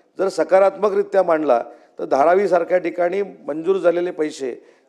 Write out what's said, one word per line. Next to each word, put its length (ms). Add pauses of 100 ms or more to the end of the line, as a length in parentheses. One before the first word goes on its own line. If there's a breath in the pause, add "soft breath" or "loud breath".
(180 soft breath)
जर 100
सकारात्मकरित्या 960
मांडला, 420 (340 loud breath)
तर 60
धारावीसारख्या 720
ठिकाणी 440
मंजूर 540
झालेले 340
पैसे, 420 (360 soft breath)